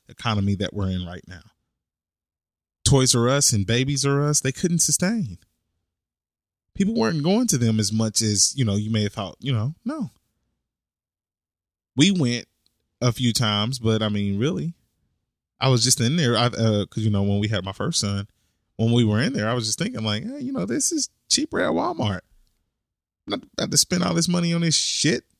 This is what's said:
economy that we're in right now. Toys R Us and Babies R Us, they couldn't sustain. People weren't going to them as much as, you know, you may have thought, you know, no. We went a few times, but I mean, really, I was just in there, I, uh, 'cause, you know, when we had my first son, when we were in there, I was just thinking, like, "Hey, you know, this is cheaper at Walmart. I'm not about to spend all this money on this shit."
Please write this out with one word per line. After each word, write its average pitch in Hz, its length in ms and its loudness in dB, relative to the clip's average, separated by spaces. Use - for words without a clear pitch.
economy 101 480 -2
that 95 160 -4
we're 98 180 -2
in 92 160 -4
right 87 220 -14
now. 90 140 -18
Toys 131 300 4
R 120 140 4
Us 139 240 2
and 101 140 0
Babies 131 400 0
R 139 160 2
Us, 147 180 2
they 135 120 -2
couldn't 170 280 0
sustain. 175 580 -2
People 202 200 0
weren't 214 280 0
going 208 260 2
to 143 100 2
them 113 200 2
as 104 140 0
much 110 300 0
as, 104 340 2
you 135 80 0
know, 101 120 2
you 107 140 -2
may 107 120 2
have 101 100 -2
thought, 98 280 -8
you 139 120 -4
know, 120 220 -2
no. 254 260 -6
We 165 140 6
went 123 360 0
a 123 120 4
few 120 200 0
times, 110 460 0
but 110 240 0
I 107 60 0
mean, 101 300 -2
really, 151 360 -2
I 127 80 2
was 120 160 4
just 131 160 2
in 127 160 0
there, 120 200 2
I, 120 100 4
uh, 107 400 2
'cause, - 160 -6
you 107 80 2
know, 101 120 2
when 101 160 2
we 104 100 0
had 101 160 -2
my 98 80 -6
first - 280 -2
son, 101 280 -4
when 117 160 2
we 120 120 4
were 107 160 2
in 170 120 -2
there, 104 160 -2
I 120 60 -2
was 117 120 -4
just 110 120 -4
thinking, 170 260 -6
like, 107 200 -4
"Hey, 277 160 -10
you 262 120 -8
know, 196 140 -4
this 269 260 -2
is 294 180 -4
cheaper - 320 -2
at - 100 0
Walmart. 208 500 -2
I'm - 60 -8
not - 100 -8
about - 140 -4
to - 80 0
spend 180 240 0
all 170 120 -2
this 170 140 0
money 170 240 0
on 170 100 0
this 160 140 0
shit." - 480 -2